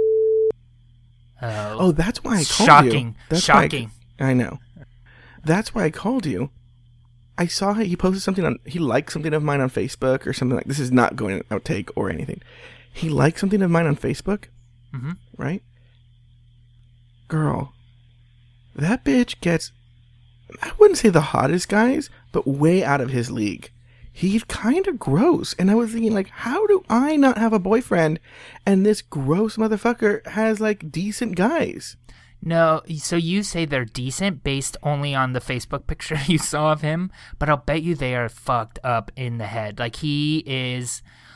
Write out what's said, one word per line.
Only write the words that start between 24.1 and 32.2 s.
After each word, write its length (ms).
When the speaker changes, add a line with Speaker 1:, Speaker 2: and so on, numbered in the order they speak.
Speaker 2:
He's 340
kinda 480
gross. 640
And 100
I 60
was 160
thinking, 240
like, 140
how 360
do 240
I 280
not 200
have 160
a 60
boyfriend 600
and 180
this 200
gross 540
motherfucker 680
has, 340
like, 320
decent 440
guys? 600